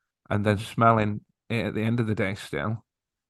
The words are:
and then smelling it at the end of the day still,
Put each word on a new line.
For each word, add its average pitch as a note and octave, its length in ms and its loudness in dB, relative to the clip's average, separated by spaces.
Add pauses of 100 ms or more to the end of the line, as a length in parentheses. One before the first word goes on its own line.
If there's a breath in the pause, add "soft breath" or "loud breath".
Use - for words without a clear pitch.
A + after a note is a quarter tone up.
(300)
and G#2 140 0
then G#2 140 4
smelling A2+ 600 2 (280)
it A2+ 180 -2
at - 80 -4
the G#2+ 80 -2
end A2+ 180 0
of A2+ 60 0
the G#2+ 80 0
day G2 200 -2
still, G2+ 500 -6 (460)